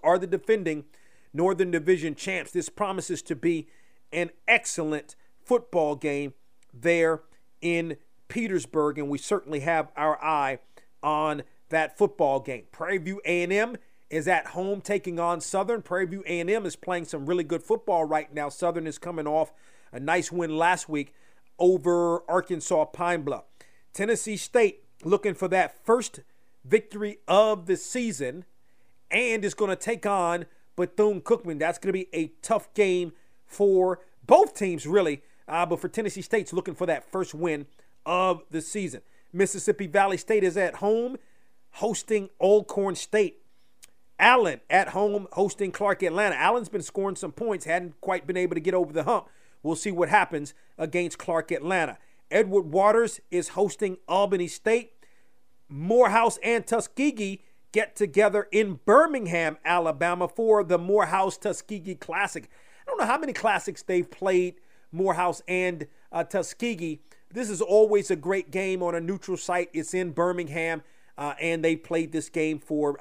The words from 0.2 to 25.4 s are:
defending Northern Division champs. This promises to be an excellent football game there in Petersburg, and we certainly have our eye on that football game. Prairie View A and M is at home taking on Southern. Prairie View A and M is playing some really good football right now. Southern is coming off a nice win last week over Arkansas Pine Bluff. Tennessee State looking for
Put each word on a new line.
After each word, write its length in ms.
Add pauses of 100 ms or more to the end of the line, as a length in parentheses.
defending 580 (480)
Northern 380
Division 440
champs. 360
This 160
promises 560
to 120
be 320 (440)
an 200 (160)
excellent 680 (280)
football 520
game 380 (400)
there 480 (400)
in 360 (300)
Petersburg, 680
and 120
we 80
certainly 440
have 340
our 260
eye 380 (420)
on 420 (260)
that 280
football 420
game. 320
Prairie 260
View 260
A 200
and 100
M 240 (320)
is 180
at 200
home 340
taking 380
on 220
Southern. 400
Prairie 240
View 200
A 140
and 100
M 160
is 100
playing 300
some 200
really 180
good 200
football 420
right 280
now. 160
Southern 380
is 100
coming 300
off 260 (380)
a 80
nice 320
win 260
last 320
week 240 (460)
over 680
Arkansas 560
Pine 360
Bluff. 220 (500)
Tennessee 440
State 460 (200)
looking 300
for 160